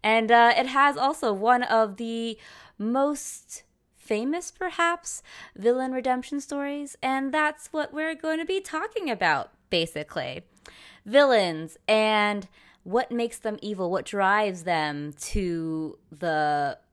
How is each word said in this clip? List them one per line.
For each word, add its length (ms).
And, 280
uh, 240
it 120
has 300
also 360
one 300
of 340
the 400
most 840
famous, 560
perhaps, 720
villain 380
redemption 460
stories, 640
and 320
that's 400
what 180
we're 220
going 240
to 80
be 160
talking 480
about, 400
basically. 720
Villains 720
and 600
what 280
makes 280
them 220
evil, 300
what 140
drives 580
them 560
to 800
the 680